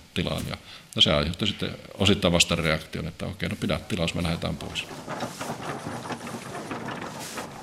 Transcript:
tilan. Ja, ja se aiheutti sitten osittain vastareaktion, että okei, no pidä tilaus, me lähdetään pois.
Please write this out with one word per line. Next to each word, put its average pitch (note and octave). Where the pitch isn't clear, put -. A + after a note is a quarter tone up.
tilan. -
Ja, -
ja A2+
se -
aiheutti D#2
sitten -
osittain F#2+
vastareaktion, D#2+
että F2+
okei, F2+
no F2
pidä F2+
tilaus, E2
me F2+
lähdetään E2+
pois. -